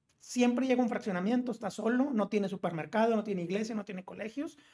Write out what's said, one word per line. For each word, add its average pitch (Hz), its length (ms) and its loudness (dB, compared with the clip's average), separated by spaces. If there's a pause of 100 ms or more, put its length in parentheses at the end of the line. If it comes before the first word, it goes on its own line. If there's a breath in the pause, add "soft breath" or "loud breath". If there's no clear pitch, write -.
(180)
Siempre 247 480 2
llega 247 160 4
un 226 60 2
fraccionamiento, 220 640 0
está 208 180 -6
solo, 247 420 0
no 214 160 2
tiene 202 220 0
supermercado, 185 640 0
no 208 80 0
tiene 190 200 -2
iglesia, 214 320 -2
no 202 100 -4
tiene 190 180 -10
colegios, 220 540 -8 (160 soft breath)